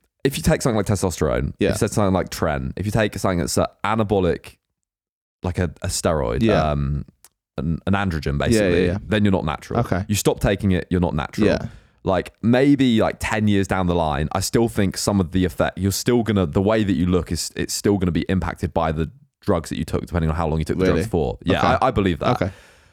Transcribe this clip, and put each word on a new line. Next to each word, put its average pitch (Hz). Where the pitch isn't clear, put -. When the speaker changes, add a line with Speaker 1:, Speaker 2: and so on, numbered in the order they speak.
Speaker 1:
if 139
you -
take 160
something 117
like 101
testosterone, 78
Speaker 2:
Yeah. 98
Speaker 1:
if -
you 110
take -
something 98
like 87
Tren, 69
if 95
you 104
take 107
something 95
that's -
an 95
anabolic, 101
like 90
a, 87
a -
steroid, 69
Speaker 2:
Yeah. 95
Speaker 1:
um, 71
an, 76
an 95
androgen, 95
Speaker 2:
Yeah, 73
yeah, 71
Speaker 1:
basically, 95
Speaker 2:
yeah. 87
Speaker 1:
then 107
you're 104
not 95
natural. -
Speaker 2:
Okay. 98
Speaker 1:
You 104
stop -
taking 101
it, 90
you're 90
not 87
natural. 87
Speaker 2:
Yeah. -
Speaker 1:
Like, 92
maybe, 123
like, 87
ten 107
years 98
down 92
the 87
line, 76
I 95
still 117
think 101
some 101
of 85
the 92
effect, -
you're 98
still 120
gonna, 104
the 80
way 107
that 98
you 85
look 87
is, -
it's -
still 101
gonna 90
be 80
impacted 87
by 80
the 78
drugs 87
that -
you -
took, -
depending 82
on 76
how 82
long 78
you 78
took -
the 90
Speaker 2:
Really? 90
Speaker 1:
drugs 92
for. 76
Yeah, 92
Speaker 2:
Okay. 117
Speaker 1:
I, 127
I 135
believe 95
that. -
Speaker 2:
Okay. 95